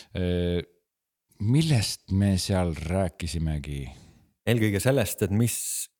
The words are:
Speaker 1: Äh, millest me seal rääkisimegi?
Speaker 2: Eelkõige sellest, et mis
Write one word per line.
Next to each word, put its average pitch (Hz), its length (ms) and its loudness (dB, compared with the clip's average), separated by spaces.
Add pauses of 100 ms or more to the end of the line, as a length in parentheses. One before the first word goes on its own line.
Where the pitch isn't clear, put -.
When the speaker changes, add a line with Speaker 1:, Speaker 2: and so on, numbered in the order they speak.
(160)
Speaker 1:
Äh, 87 480 0 (760)
millest 127 720 2
me 98 260 4
seal 90 360 0
rääkisimegi? 78 1160 -4 (580)
Speaker 2:
Eelkõige 107 320 2
sellest, 123 440 0
et 95 80 2
mis - 580 0 (100)